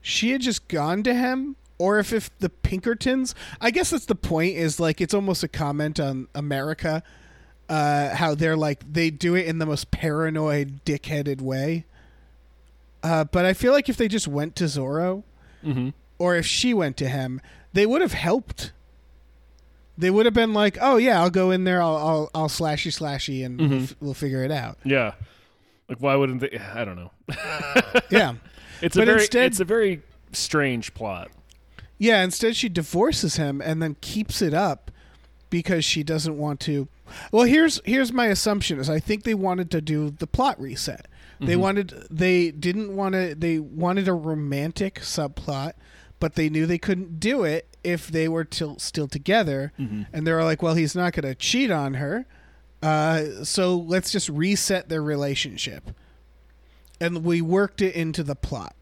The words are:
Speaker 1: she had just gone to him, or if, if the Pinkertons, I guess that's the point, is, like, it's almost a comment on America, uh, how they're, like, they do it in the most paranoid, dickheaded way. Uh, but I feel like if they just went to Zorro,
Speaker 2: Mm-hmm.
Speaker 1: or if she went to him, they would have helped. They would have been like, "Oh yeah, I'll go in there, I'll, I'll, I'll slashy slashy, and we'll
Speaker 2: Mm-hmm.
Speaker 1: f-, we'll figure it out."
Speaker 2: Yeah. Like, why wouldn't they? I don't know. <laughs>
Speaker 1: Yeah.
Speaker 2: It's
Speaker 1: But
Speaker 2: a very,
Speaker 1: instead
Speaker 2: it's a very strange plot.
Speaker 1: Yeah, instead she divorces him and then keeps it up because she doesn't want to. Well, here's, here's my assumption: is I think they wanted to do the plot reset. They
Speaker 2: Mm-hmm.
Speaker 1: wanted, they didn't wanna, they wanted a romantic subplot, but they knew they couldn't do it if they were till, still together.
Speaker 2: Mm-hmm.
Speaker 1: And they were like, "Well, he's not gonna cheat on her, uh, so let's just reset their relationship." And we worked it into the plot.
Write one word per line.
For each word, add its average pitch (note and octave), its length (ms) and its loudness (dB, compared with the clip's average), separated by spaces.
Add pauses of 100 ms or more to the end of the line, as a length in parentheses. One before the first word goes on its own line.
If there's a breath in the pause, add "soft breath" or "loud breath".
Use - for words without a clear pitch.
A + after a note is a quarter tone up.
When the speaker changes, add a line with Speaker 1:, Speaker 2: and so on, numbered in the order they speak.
Speaker 1:
she - 300 0
had C4+ 100 0
just A#3+ 260 -2
gone E3+ 360 -2
to B3 100 2
him, C4 420 -2 (220)
or G3+ 220 4
if, G#3 140 -2
if - 260 -4
the F3+ 100 0
Pinkertons, A#3+ 840 0 (260 loud breath)
I A#3 120 2
guess E4+ 200 0
that's D4+ 140 -2
the G#3 100 2
point, E3+ 420 0
is, D#3+ 220 -2
like, D#3+ 220 0
it's E3+ 120 0
almost G3 300 0
a D#3 40 -4
comment D3+ 520 -2
on C3+ 360 -4
America, D3 680 -2 (680 soft breath)
uh, D3 460 2
how D#3 200 0
they're, D#3+ 220 2
like, D3+ 340 -2
they E3+ 180 2
do E3+ 260 0
it F3+ 120 2
in E3 120 -2
the D#3+ 60 0
most D3+ 260 -4
paranoid, D3+ 960 -2
dickheaded C#3+ 560 -4
way. C#3 440 -2 (1160 soft breath)
Uh, D#3+ 200 2
but F3 220 2
I F#3 80 4
feel B3 180 4
like C#4 180 4
if A#3+ 80 -2
they A3+ 100 2
just G3+ 200 0
went D3 300 -4
to F3 80 0
Zorro, D#3 580 -2 (400 soft breath)
Speaker 2:
Mm-hmm. C3 260 -2 (300)
Speaker 1:
or F3 160 4
if E3 100 0
she - 280 2
went E3 240 0
to C#3 100 -2
him, C3 320 -4 (340 loud breath)
they G3+ 120 6
would C4+ 160 4
have - 120 2
helped. - 580 -2 (1300)
They F3 120 2
would G#3+ 160 6
have A#3 80 4
been A3+ 200 4
like, G#3 280 2
"Oh B3+ 160 6
yeah, A3+ 240 6
I'll F3+ 80 6
go F#3 220 4
in F#3 140 2
there, F3+ 160 4
I'll, D#3+ 160 2
I'll, D#3 360 0
I'll D#3 160 0
slashy D3+ 420 -2
slashy, C#3 540 -6
and B2 140 -8
we'll D3+ 100 4
Speaker 2:
Mm-hmm. C3 140 0
Speaker 1:
f-, C3+ 160 -10
we'll C#3+ 160 -6
figure C3 280 -2
it C3+ 80 -2
out." A#2 320 -6
Speaker 2:
Yeah. C3+ 300 0 (720 loud breath)
Like, A#2+ 120 -10
why C#3 160 2
wouldn't C3 260 2
they? B2+ 160 -6
I A2 260 -8
don't F#2+ 120 -8
know. F2 160 -14 (180)
<laughs> D3+ 800 -2
Speaker 1:
Yeah. F3 260 4 (460 loud breath)
Speaker 2:
It's E3+ 140 -2
Speaker 1:
But G#3+ 80 6
Speaker 2:
a - 20 6
very, A3 160 6
Speaker 1:
instead A#3+ 260 4
Speaker 2:
it's G#3+ 120 -2
a F#3 60 2
very G3 360 2 (300)
strange C3 640 -2
plot. F#2+ 340 -8 (680 loud breath)
Speaker 1:
Yeah, G#3 240 6
instead A3 320 0
she A#3+ 140 -2
divorces F3 640 0
him C#3+ 260 -2
and D#3+ 220 -2
then D3+ 180 -4
keeps - 400 -4
it D#3 140 2
up F3 340 0 (640 soft breath)
because E3+ 340 0
she D#3+ 160 0
doesn't D#3 360 -2
want D3 240 -4
to. C#3+ 260 -2 (440 loud breath)
Well, A3+ 120 6
here's, D4+ 420 6
here's A#3+ 260 2
my B3 160 2
assumption: G3 520 0
is C#3 100 -2
I D#3 100 2
think G#3 240 -2
they A3 120 0
wanted F#3 360 -2
to E3 100 0
do D3+ 280 -2
the D#3 160 -8
plot B3+ 340 0
reset. - 480 -8 (320 loud breath)
They C#3 140 0
Speaker 2:
Mm-hmm. F3+ 80 4
Speaker 1:
wanted, G3 320 0 (160)
they F3 420 4
didn't F#3+ 440 -4
wanna, F#3+ 400 0
they D#3+ 240 0
wanted F3 480 0
a F#3 60 2
romantic D#3 880 -2
subplot, C#3+ 720 -6 (460 loud breath)
but D#3+ 160 -2
they D#3 140 2
knew D#3 180 2
they F3 100 0
couldn't F3+ 420 -4
do A3+ 240 2
it D#3+ 400 -2
if F3 260 -2
they D#3+ 180 0
were E3 180 -2
till, D3+ 320 -8
still - 300 -6
together. C#3+ 720 0
Speaker 2:
Mm-hmm. G#2+ 240 -4 (100)
Speaker 1:
And D#3 140 -4
they E3 60 2
were D#3+ 100 2
like, D#3+ 180 2
"Well, E3 140 2
he's D#3+ 200 2
not F3+ 180 0
gonna C#3 200 -4
cheat A#3+ 380 0
on C#3 240 0
her, D#3 320 -4 (560 soft breath)
uh, D#3 600 0
so F3+ 320 2
let's F3 360 0
just F#3+ 180 -2
reset F3+ 600 0
their D#3+ 120 -2
relationship." C#3 880 -4 (1080 soft breath)
And E3+ 260 -2
we E3+ 160 2
worked F#3+ 400 2
it F#3+ 140 2
into E3 260 -2
the C#3+ 140 -4
plot. - 460 -8